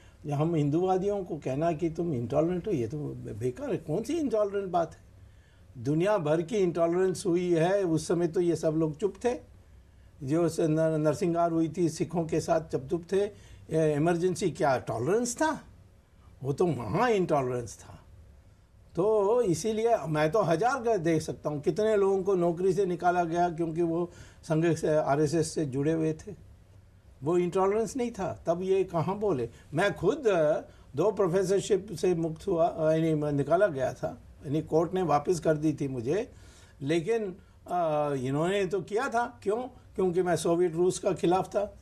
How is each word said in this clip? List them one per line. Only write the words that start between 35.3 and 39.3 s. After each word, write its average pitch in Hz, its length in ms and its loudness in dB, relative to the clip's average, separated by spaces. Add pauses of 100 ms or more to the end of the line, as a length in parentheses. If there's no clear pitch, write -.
कर 160 160 2
दी 151 160 0
थी 135 160 -4
मुझे, 131 420 -4 (520)
लेकिन, 175 540 -2 (320)
अ, 151 460 0
इन्होंने 156 520 0
तो 190 140 -2
किया 214 280 -4
था। 240 340 -2